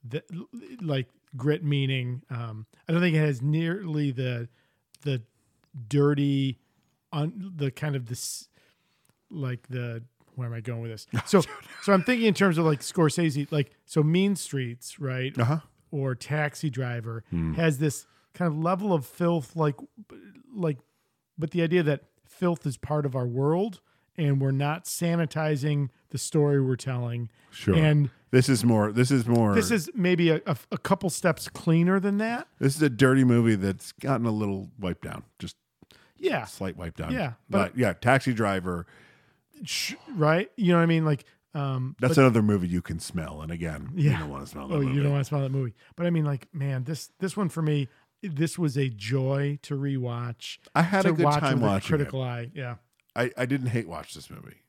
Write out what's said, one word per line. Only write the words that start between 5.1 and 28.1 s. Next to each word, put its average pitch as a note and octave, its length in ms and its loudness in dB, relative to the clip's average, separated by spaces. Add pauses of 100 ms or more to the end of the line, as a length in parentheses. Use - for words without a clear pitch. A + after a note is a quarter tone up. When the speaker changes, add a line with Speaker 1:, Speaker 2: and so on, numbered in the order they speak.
Speaker 1:
dirty, C#3+ 720 2 (540)
un-, F#3 420 -4
the C#3+ 160 -2
kind D3+ 240 -6
of B2 120 -6
this, - 400 -10 (840)
like, B2+ 400 -8
the, A#2+ 340 -8 (320)
where B2 120 -8
am A#2 60 -8
I A#2 80 -8
going A#2 200 -8
with A#2 100 -10
this? A2 160 -14 (100)
Speaker 2:
<laughs> - 80 -4
Speaker 1:
So, F#3+ 160 4 (420)
so G3+ 100 4
I'm F#3 100 4
thinking A#3+ 240 2
in G3+ 60 6
terms F#3 240 4
of, E3 80 2
like, D3+ 160 2
Scorsese, D3+ 680 0
like, D3 200 0 (140)
so - 180 0
Mean F#3 320 4
Streets, B2 640 -8
right? C3 380 -4
Speaker 2:
Uh-huh. B2+ 220 2 (320)
Speaker 1:
Or C3+ 240 -2
Taxi D3+ 540 -4
Driver A#2+ 600 -8
Speaker 2:
Hmm. E3 240 -2
Speaker 1:
has D#3+ 240 2
this D3 280 -2 (280)
kind F3 180 -2
of D3 60 -4
level F3+ 340 -2
of D3 140 0
filth, E3+ 500 -2
like, D3+ 200 0 (800)
like, E3 240 -2 (600)
but D#3 140 -6
the E3+ 100 0
idea E3 220 2
that D3 180 0 (240)
filth F3 400 -2
is C3+ 120 -4
part D3+ 280 -2
of C3 100 -2
our B2+ 120 -2
world, D#3 540 0 (360)
and C#3+ 240 2
we're C3+ 100 2
not C#3+ 340 -2
sanitizing D3+ 1040 0 (200)
the - 80 -8
story C#3+ 440 2
we're C3 140 2
telling. A#2+ 540 -6 (220)
Speaker 2:
Sure. - 240 2
Speaker 1:
And D3+ 340 6 (220)